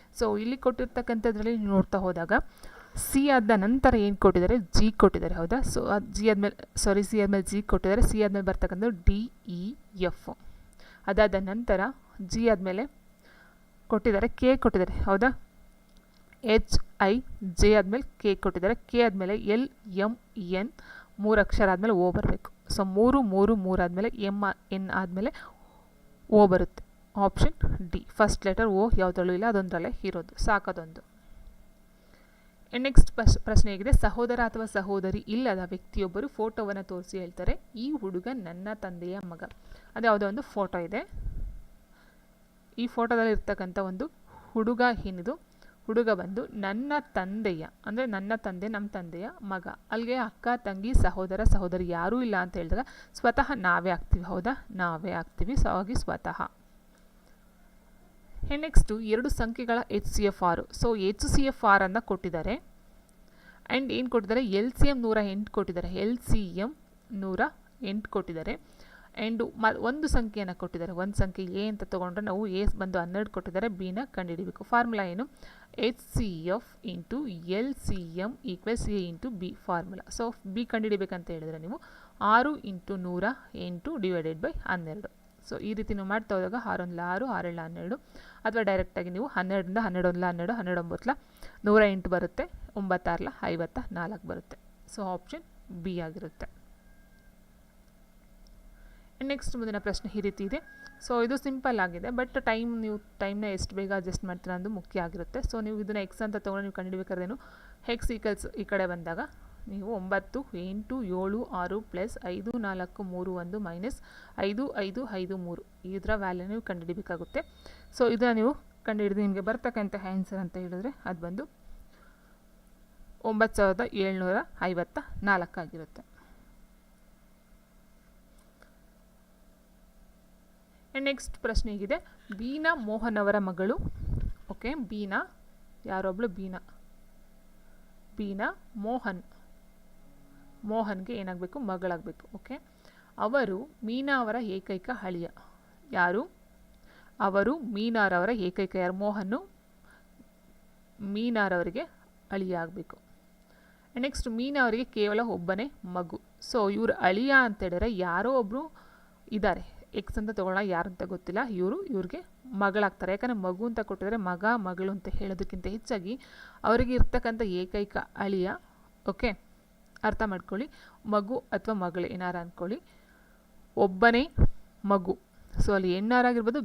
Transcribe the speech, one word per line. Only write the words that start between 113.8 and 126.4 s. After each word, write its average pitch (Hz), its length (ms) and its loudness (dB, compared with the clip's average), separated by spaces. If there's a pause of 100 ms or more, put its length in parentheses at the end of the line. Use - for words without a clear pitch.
ಐದು, 208 380 -2
ಐದು, 208 340 -6
ಐದು, 190 260 -6
ಮೂರು, 175 260 -10 (220)
ಇದರ 190 300 -6
ವ್ಯಾಲ್ಯೂ 185 320 -4
ನೀವು 220 160 -8
ಕಂಡುಹಿಡಿಬೇಕಾಗುತ್ತೆ. 175 800 -6 (580)
So 233 140 4
ಇದನ್ನ 233 200 2
ನೀವು 226 220 2 (300)
ಕಂಡುಹಿಡಿದು 208 360 0
ನಿಮಗೆ 196 200 0
ಬರ್ತಕ್ಕಂಥ 220 560 -4
ಆನ್ಸರ್ 190 420 -4
ಅಂತ 180 180 -6
ಹೇಳಿದ್ರೆ 185 480 -8
ಅದು 175 160 -6
ಬಂದು 190 280 -8 (1800)
ಒಂಬತ್ತು 220 320 2
ಸಾವಿರದ 190 240 4 (120)
ಏಳ್ನೂರ 190 440 0 (260)
ಐವತ್ತ 175 360 -4 (240)
ನಾಲ್ಕು 190 380 0
ಆಗಿರುತ್ತೆ. 160 420 -14 (4000)